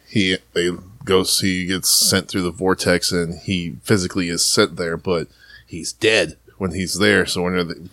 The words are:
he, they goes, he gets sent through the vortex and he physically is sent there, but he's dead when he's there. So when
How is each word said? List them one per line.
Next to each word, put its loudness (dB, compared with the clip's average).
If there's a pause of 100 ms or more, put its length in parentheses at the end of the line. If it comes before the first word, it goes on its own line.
he, 2 (160)
they 0 (320)
goes, 2
he -2
gets -2
sent 2
through -2
the -2
vortex 0
and -2
he -4
physically 0
is -2
sent 2
there, -4
but -2 (380)
he's -12
dead 0 (200)
when -4
he's -4
there. 4
So -4
when -4